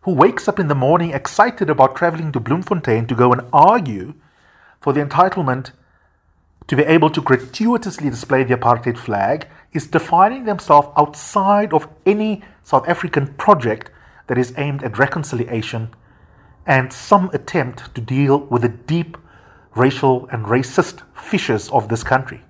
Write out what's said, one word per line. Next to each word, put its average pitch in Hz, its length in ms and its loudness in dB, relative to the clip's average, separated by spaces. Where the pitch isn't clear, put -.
who 190 100 -2
wakes - 340 2
up - 120 -2
in 165 100 0
the 147 60 2
morning 165 360 2
excited - 580 -2
about 135 260 2
traveling 165 360 -2
to 135 80 -2
Bloemfontein 127 680 -2
to 123 80 -2
go 123 160 4
and 120 220 0
argue 143 600 2
for 147 120 -2
the 147 140 0
entitlement 143 680 -2
to - 80 -2
be 143 80 4
able 156 280 4
to 156 100 -4
gratuitously 202 880 -2
display 131 340 -2
the 123 120 0
apartheid 120 420 0
flag 110 500 -4
is 151 140 -6
defining 208 580 0
themselves 160 420 2
outside 196 760 0
of 156 140 0
any 208 380 0
South - 240 0
African 151 460 -2
project 120 580 0
that 123 100 -2
is 123 200 -2
aimed 143 260 -6
at 107 140 -8
reconciliation 117 960 -2
and 131 260 2
some 190 420 0
attempt - 600 -6
to 127 80 -10
deal 135 380 2
with 120 240 -2
the 123 60 2
deep 160 480 -4
racial 131 520 2
and 113 180 -8
racist 123 580 -2
fissures - 540 -4
of 110 200 -2
this 113 140 -4
country. - 460 -2